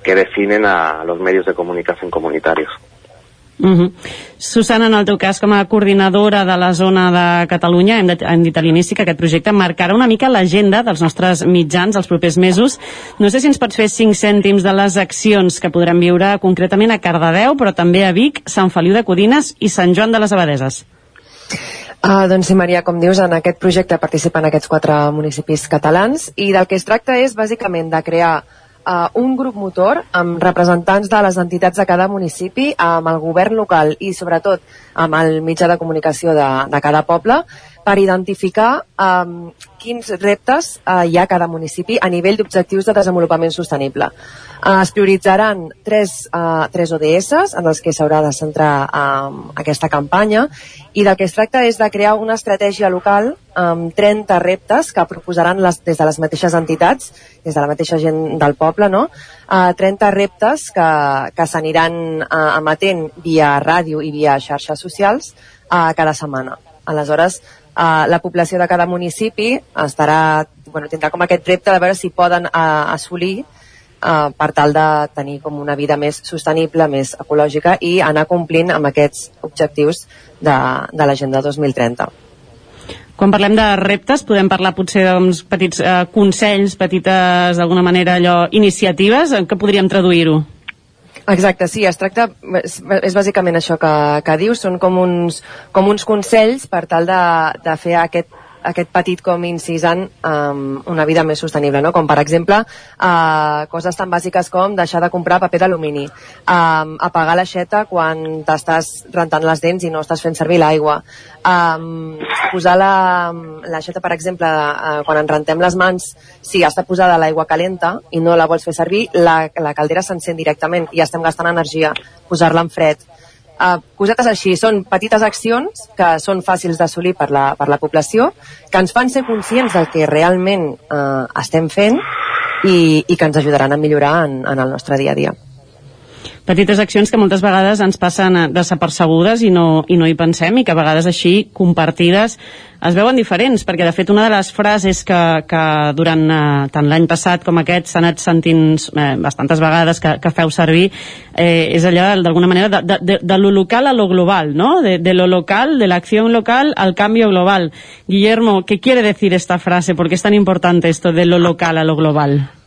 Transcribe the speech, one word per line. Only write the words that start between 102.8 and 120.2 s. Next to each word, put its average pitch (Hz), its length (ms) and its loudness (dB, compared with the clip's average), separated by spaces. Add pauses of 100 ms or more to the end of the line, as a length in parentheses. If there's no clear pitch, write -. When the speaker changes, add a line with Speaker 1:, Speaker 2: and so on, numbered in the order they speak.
Speaker 3:
coses 170 240 -6
tan 185 160 -6
bàsiques 175 400 -2
com 196 240 0
deixar 170 280 -2
de 175 80 0
comprar 180 320 0
paper 175 220 -2
d'alumini, 151 420 -4
em, 160 920 -2
apagar 165 360 0
l'aixeta 185 500 -2
quan 160 640 -4
t'estàs 156 640 -2
rentant 160 320 -2
les 160 200 0
dents 175 200 -2
i 160 80 -6
no 160 80 -6
estàs 160 240 -6
fent 165 160 -4
servir 170 240 2
l'aigua, 151 380 2 (420)
em, 165 460 0 (640)
posar 180 260 2
la, 196 140 4 (760)
l'aixeta, 170 320 -10
per 175 160 -6
exemple, 170 320 -6
eh, 151 560 -2
quan 151 160 0
ens 151 160 -2
rentem 156 240 -2
les 180 160 0
mans, 185 380 -2 (260)
si 180 240 -2
està 156 240 -2
posada 180 320 2
l'aigua 156 240 0
calenta 175 540 -4 (140)
i 165 120 -2
no 170 160 4
la 160 80 4
vols 165 160 -2
fer 165 140 -8
servir, 180 340 -2
la, 160 380 2 (100)
la 147 160 -4
caldera 156 260 -2
s'encén 175 380 -8